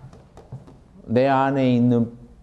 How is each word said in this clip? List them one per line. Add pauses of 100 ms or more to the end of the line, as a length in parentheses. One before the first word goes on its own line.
(1040)
내
안에
있는 (320)